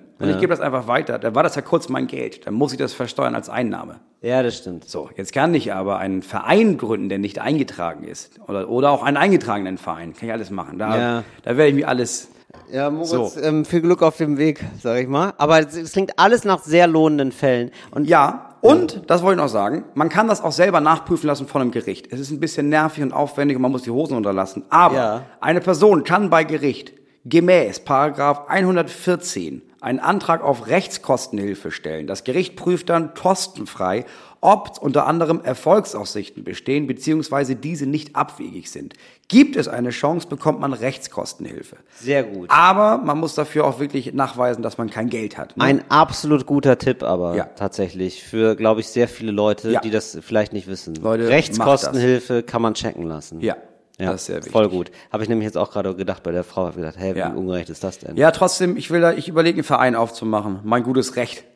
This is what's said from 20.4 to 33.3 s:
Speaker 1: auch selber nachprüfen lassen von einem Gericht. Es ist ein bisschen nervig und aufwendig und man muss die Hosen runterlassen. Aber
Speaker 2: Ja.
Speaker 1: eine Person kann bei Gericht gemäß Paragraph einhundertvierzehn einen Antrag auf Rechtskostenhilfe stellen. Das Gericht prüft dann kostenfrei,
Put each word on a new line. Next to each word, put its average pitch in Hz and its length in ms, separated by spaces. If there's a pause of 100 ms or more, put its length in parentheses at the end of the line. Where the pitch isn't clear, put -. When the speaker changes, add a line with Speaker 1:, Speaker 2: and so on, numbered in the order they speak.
Speaker 1:
auch 151 100
selber 175 260
nachprüfen 156 480
lassen 135 200
von 143 140
einem 123 100
Gericht. - 400
Es 123 80
ist 139 120
ein 151 80
bisschen 147 300
nervig 156 340
und 135 80
aufwendig 143 460
und 127 40
man 127 100
muss 123 120
die 117 80
Hosen 139 240
runterlassen. 98 540
Aber 165 260
Speaker 2:
Ja. 117 260 (200)
Speaker 1:
eine 165 200
Person 185 440
kann 185 260
bei 160 140
Gericht 151 480 (320)
gemäß 165 560
Paragraph 143 680
einhundertvierzehn 175 1120 (200)
einen 127 180
Antrag 165 440
auf 127 240
Rechtskostenhilfe 107 1040
stellen. 78 360
Das 98 160
Gericht 175 320
prüft 175 340
dann 165 240
kostenfrei, 117 920 (400)